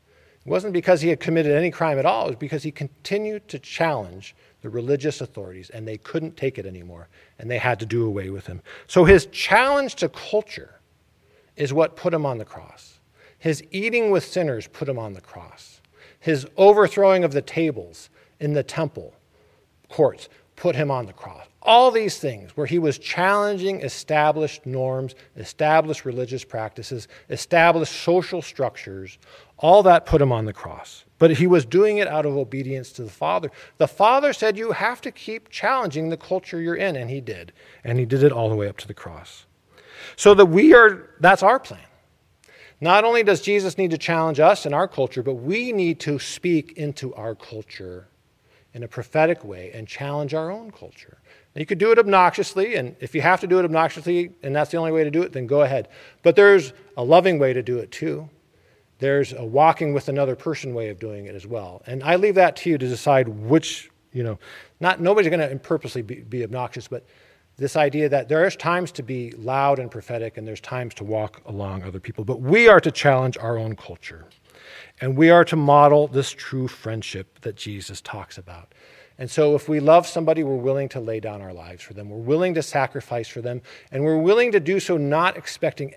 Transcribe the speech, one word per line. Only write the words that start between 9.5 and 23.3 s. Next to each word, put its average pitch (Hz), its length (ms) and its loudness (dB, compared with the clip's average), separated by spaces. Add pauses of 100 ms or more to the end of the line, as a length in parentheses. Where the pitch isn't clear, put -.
to 170 120 -4
culture - 720 -8 (760)
is 139 180 -4
what 156 220 0
put 170 180 -4
him 151 100 -2
on 127 140 -6
the 107 60 -12
cross. - 560 -20 (380)
His 156 320 -4
eating 220 400 -2
with 180 140 2
sinners 139 420 -4
put - 220 -12
him 127 100 -6
on 107 140 -12
the 92 80 -20
cross. - 600 -20 (380)
His 147 280 -4 (100)
overthrowing 190 640 6
of 156 100 0
the 139 100 -2
tables 113 640 -6 (300)
in 147 160 -4
the 139 80 -2
temple - 520 -8 (760)
courts - 380 0 (280)
put 170 200 -2
him 147 140 -2
on 127 160 -6
the 95 60 -18
cross. - 340 -20 (160)
All 247 280 6
these 220 280 -2
things 107 380 -10
where 147 100 -4
he 170 120 -2
was 156 200 -2
challenging 196 840 -2